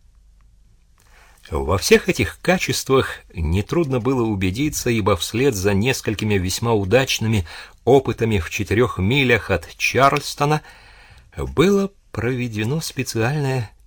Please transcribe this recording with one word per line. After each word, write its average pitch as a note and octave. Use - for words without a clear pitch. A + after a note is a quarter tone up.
Во D2
всех G#3+
этих -
качествах C3+
нетрудно G#2+
было B2
убедиться, A2
ибо G#2
вслед A#2+
за G2
несколькими G#2+
весьма G2
удачными A2
опытами A#2
в -
четырех G#2+
милях A#2+
от F#2
Чарльстона C#3+
было F3+
проведено A#2+
специальное C3